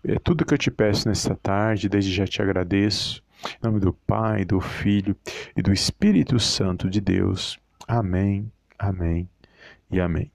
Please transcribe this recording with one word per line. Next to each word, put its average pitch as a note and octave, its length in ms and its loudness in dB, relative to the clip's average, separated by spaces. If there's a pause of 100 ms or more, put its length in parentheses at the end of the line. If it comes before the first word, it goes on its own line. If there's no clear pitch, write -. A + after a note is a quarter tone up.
É G#2 120 0
tudo D#3 260 2
que - 80 0
eu C#3+ 60 2
te - 120 0
peço G#2+ 380 0
nesta G2+ 260 0
tarde, G2+ 540 0
desde G2 240 2
já F#2 140 0
te - 160 -6
agradeço. G2 800 0 (240)
Em - 200 -8
nome A2 140 2
do F#2 120 2
Pai, G#2+ 520 -2
do F#2+ 160 0
Filho G2+ 560 0 (400)
e - 60 -2
do G2 100 4
Espírito D#3+ 680 2
Santo F#2+ 520 0
de G2+ 100 0
Deus. F#2+ 580 0 (300)
Amém, G2+ 640 0 (280)
amém F2+ 480 -2 (640)
e F#2 80 0
amém. F2 360 0